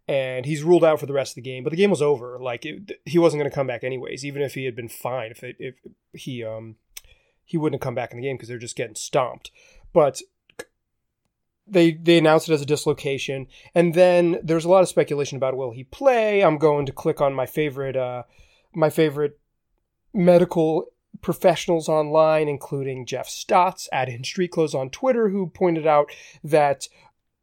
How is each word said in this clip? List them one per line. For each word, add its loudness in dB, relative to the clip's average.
and -4
he's -4
ruled 6
out 4
for -6
the -8
rest -4
of -16
the -16
game. -12
But -4
the -6
game 4
was 0
over. 0
Like, -8
it, -14
he 0
wasn't 4
gonna -2
come -4
back -6
anyways, -8
even -8
if -4
he -8
had -6
been -12
fine. -8
If -20
it, -16
if -14
he, -12
um, -12
he -6
wouldn't -2
have -6
come -6
back -6
in -16
the -12
game -6
'cause -18
they're -12
just -14
getting -8
stomped. -4
But 2
they, 4
they 2
announced 4
it 2
as -2
a -8
dislocation, -4
and 4
then 4
there's -2
a 0
lot 8
of 2
speculation -2
about, -2
will -6
he -16
play? 2
I'm 4
going 2
to -8
click -4
on 2
my -2
favorite, -4
uh, -6
my 2
favorite 0
medical 2
professionals 0
online, 4
including -6
Jeff -8
Stotts 0
at -2
In -12
Street -4
Clothes 0
on -4
Twitter, 0
who -2
pointed -2
out 4
that 2